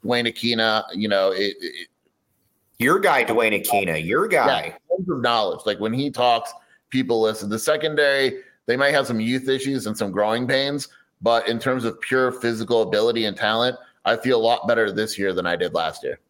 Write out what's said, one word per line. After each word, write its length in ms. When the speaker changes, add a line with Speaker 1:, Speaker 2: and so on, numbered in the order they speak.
Speaker 1:
Dwayne 220
Aquina, 640
you 160
know, 220
it, 280
it 280
Speaker 2:
Your 200
guy, 260
Dwayne 280
Aquina, 500
your 240
guy. 380
Speaker 1:
Yeah, 300
tons 140
of 120
knowledge. 440
Like, 140
when 140
he 160
talks, 420
people 320
listen. 280
The 100
secondary, 840
they 100
might 140
have 140
some 140
youth 300
issues 360
and 120
some 140
growing 360
pains, 400
but 260
in 120
terms 240
of 160
pure 320
physical 520
ability 420
and 100
talent, 400
I 120
feel 220
a 20
lot 260
better 240
this 260
year 160
than 120
I 100
did 200
last 280
year. 160